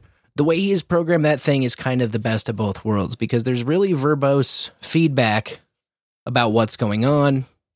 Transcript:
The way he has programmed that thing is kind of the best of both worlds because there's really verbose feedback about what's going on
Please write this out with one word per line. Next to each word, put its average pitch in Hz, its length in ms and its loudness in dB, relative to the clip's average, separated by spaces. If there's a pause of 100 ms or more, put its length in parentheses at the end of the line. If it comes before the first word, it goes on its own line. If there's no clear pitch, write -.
(360)
The 151 80 0
way 165 140 0
he 196 120 0
has 190 120 0
programmed 170 420 0
that 151 160 2
thing 139 220 0
is 127 140 -2
kind 127 260 -2
of 113 100 0
the 117 60 -2
best 110 300 -2
of 113 80 -4
both 101 280 -4
worlds 104 320 -2
because 117 280 -2
there's 123 200 -2
really 185 280 0
verbose 139 760 0 (100)
feedback 131 800 0 (680)
about 120 260 2
what's 110 240 2
going 107 280 -2
on 139 400 2 (320)